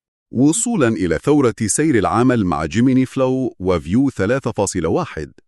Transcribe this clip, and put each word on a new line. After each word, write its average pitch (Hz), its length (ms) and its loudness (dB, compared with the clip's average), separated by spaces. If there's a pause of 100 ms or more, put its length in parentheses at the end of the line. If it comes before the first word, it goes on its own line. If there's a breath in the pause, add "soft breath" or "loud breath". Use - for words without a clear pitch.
(320)
وصولًا 156 560 2
إلى 85 360 0
ثورة 139 320 2 (100)
سير 151 300 0
العمل 110 500 2
مع 80 200 -2
جيميني 127 400 2
فلو 131 540 -2
وفيو 90 500 0
ثلاثة 120 420 -2
فاصلة 92 380 -2
واحد. 92 420 -4 (160)